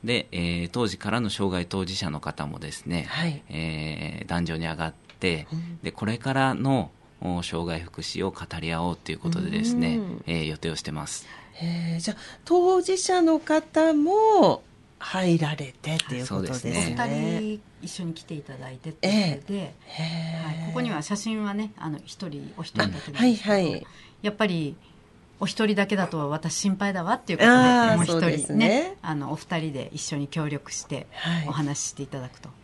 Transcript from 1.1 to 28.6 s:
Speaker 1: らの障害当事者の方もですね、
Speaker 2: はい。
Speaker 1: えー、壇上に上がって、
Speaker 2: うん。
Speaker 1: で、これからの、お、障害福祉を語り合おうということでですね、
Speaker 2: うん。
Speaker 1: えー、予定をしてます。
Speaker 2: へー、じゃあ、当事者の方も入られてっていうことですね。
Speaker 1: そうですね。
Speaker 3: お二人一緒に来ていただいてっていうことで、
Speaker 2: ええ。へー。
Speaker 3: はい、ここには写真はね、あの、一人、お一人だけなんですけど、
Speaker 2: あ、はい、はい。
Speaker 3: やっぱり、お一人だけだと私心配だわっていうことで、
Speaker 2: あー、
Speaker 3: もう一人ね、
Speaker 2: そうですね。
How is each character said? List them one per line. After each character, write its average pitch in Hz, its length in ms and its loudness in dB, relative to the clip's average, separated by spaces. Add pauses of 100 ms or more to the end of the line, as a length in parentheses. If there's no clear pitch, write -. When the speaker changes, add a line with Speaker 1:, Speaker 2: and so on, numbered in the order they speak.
Speaker 1:
ら 117 100 0
の 110 80 -2
障 98 240 -2
害 87 140 -2
当 95 180 -2
事 95 120 -6
者 92 120 -4
の 76 120 -4
方 76 260 -6
も 78 120 -8
で 73 140 -10
す - 140 -12
ね、 80 200 -2
Speaker 2:
は 165 200 -4
い。 147 240 -4
Speaker 1:
え 78 760 -6
ー、 - 20 -12
壇 85 200 -2
上 80 100 -4
に 82 100 -4
上 82 100 -4
が 82 120 -4
っ 80 60 -10 (260)
て、 82 320 0
Speaker 2:
う 160 40 -6
ん。 170 260 -8
Speaker 1:
で、 80 100 -6
こ - 140 -6
れ 113 100 -2
か 135 160 -4
ら 135 220 2
の、 127 360 0 (300)
お、 87 220 -2
障 85 260 -4
害 82 120 -4
福 85 200 -14
祉 - 260 -4
を 92 40 -2
語 - 160 -12 (140)
り 82 120 -4
合 82 100 -2
お 87 100 0
う 82 40 -4
と - 160 -10
い 80 40 -4
う - 20 -14
こ 170 100 -4
と 170 140 -2
で 190 80 -4
で 214 140 0
す 240 100 0
ね、 240 220 0
Speaker 2:
う 220 40 0
ん。 185 260 -8
Speaker 1:
え 82 180 -2
ー、 76 40 -2
予 78 80 -6
定 82 140 -4
を 76 60 -6
し - 40 -8
て - 100 -8
ま 76 160 -6
す。 - 200 -10 (260)
Speaker 2:
へ 170 460 -4
ー、 - 20 -4
じ 208 120 -4
ゃ - 20 -6
あ、 - 20 -10 (300)
当 359 340 6
事 370 160 0
者 370 240 2
の 320 180 6
方 311 540 4
も 349 680 6 (360)
入 185 380 2
ら 156 140 2
れ 147 320 -8
て 156 140 -2
っ - 20 -2
て - 160 -2
い 123 80 -4
う 127 40 -6
こ 101 100 -4
と 95 80 0
で 131 100 -4
す 127 100 -6
ね。 - 80 -2
Speaker 1:
そ 85 60 0
う - 20 2
で - 20 2
す 85 60 0
ね。 80 100 -2
Speaker 3:
お - 40 0
二 151 380 0
人 214 200 -6 (220)
一 175 100 -10
緒 180 120 -8
に 165 100 -4
来 - 80 -14
て - 100 -12
い 151 80 -8
た 139 160 -16
だ 131 140 -14
い 127 80 -14
て 160 100 -12
っ 160 60 -10
て - 120 -4
い 196 260 4
う - 40 -2
こ - 120 -14
と 196 40 -6
で、 202 60 -4
Speaker 2:
え 175 160 -8 (120)
え。 - 160 -10
へ 165 400 -4
ー。 160 200 -6
Speaker 3:
は - 20 -6
い、 - 40 -6
こ - 40 -6
こ 247 80 -2
に 240 100 -2
は 156 120 -2
写 208 140 -4
真 220 280 -2
は 202 80 -2
ね、 208 240 -4
あ 160 140 -6
の、 151 160 -6
一 - 200 -12
人、 147 300 -10
お 170 60 -10
一 - 80 -10
人 - 140 2
だ 202 40 2
け - 0 -
な - 0 -
ん 180 40 -2
で 160 80 -6
す - 40 -14
け 151 80 -10
ど、 143 60 -6
Speaker 2:
あ、 - 20 0
は 247 60 8
い、 233 100 6
は 202 220 4
い。 - 280 0 (360)
Speaker 3:
や 208 80 0
っ 208 40 -10
ぱ 214 120 2
り、 160 300 -2 (640)
お 196 60 -2
一 220 200 0
人 214 80 4
だ 196 140 2
け 208 80 0
だ 185 100 2
と 151 240 -2
私 151 240 -4
心 190 220 2
配 202 160 0
だ 180 100 -2
わ 196 120 0
っ 262 60 -4
て - 120 -4
い 165 40 2
う - 40 -6
こ - 40 8
と 233 60 10
で、 247 60 10
Speaker 2:
あ 247 380 8
ー、 - 20 6
Speaker 3:
も 170 60 6
う - 20 6
一 175 60 0
人 165 40 4
ね、 165 60 4
Speaker 2:
そ 170 80 6
う - 20 6
で 151 80 0
す 147 160 -2
ね。 269 480 4